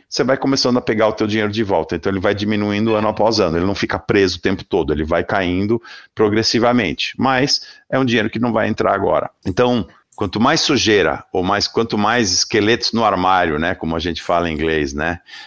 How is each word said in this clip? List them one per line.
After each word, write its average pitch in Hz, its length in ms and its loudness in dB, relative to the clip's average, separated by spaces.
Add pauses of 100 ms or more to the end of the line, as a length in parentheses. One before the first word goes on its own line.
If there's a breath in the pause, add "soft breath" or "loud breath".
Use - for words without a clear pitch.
você - 140 0
vai 131 140 2
começando 135 400 0
a 120 40 0
pegar 110 260 2
o 107 60 0
teu 110 140 -2
dinheiro 104 240 0
de 110 120 -2
volta. 90 320 0
Então 92 160 -4
ele 98 80 -2
vai 101 160 2
diminuindo 104 600 0
ano 107 120 0
após 107 320 2
ano, 85 180 0
ele 87 80 0
não 98 100 -2
fica - 240 -4
preso 98 380 2
o - 40 -20
tempo 95 220 -2
todo, 78 280 0
ele 76 120 -2
vai 82 200 0
caindo 98 580 -2 (320 loud breath)
progressivamente. 110 1040 0
Mas 131 440 0 (280 loud breath)
é - 80 0
um 135 80 2
dinheiro 113 240 0
que - 100 -6
não 120 120 -2
vai 110 160 0
entrar 101 260 0
agora. 90 360 0 (160)
Então, 123 400 0 (300 soft breath)
quanto 104 240 -4
mais 143 220 2
sujeira, 95 600 2 (120)
ou 95 100 -2
mais, 101 240 0
quanto 113 300 -2
mais 107 340 0
esqueletos 113 600 0
no 113 100 0
armário, 90 560 2
né, 87 160 -2
como 80 180 -4
a 82 60 -2
gente 82 220 -4
fala 87 280 0
em 80 40 -4
inglês, 76 400 -2
né, 82 260 -4 (280 loud breath)